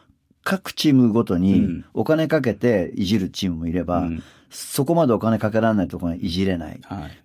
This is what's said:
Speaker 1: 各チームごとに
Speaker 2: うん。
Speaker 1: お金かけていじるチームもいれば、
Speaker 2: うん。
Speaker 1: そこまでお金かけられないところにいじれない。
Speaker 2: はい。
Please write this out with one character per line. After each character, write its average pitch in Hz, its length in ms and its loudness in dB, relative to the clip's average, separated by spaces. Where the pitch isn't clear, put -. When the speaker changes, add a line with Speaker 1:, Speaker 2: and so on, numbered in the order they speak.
Speaker 1:
各 - 280 -4
チ 151 200 2
ー - 20 6
ム 123 180 6
ご 117 120 2
と 92 140 0
に 92 220 4
Speaker 2:
う - 20 4
ん。 85 320 -2
Speaker 1:
お - 100 -2
金 156 240 2
か 156 140 2
け 120 120 0
て 101 420 0
い 101 100 -2
じ 104 120 2
る 92 120 -2
チ - 180 -6
ー 90 40 -2
ム 82 60 -4
も 82 100 -6
い 82 40 -4
れ 87 120 -2
ば、 87 160 0
Speaker 2:
う 87 60 -2
ん。 82 180 -6
Speaker 1:
そ - 340 -6
こ 131 120 0
ま 165 120 2
で 117 60 4
お 98 60 2
金 110 180 0
か 107 140 0
け 110 100 2
ら 113 80 4
れ 107 60 2
な 98 80 2
い - 40 -2
と 87 100 -10
こ 87 100 -6
ろ 82 80 -2
に - 60 -10
い 95 80 -2
じ 92 160 0
れ 92 120 0
な 78 140 -10
い。 - 120 -16
Speaker 2:
は 90 240 -12
い。 - 40 -16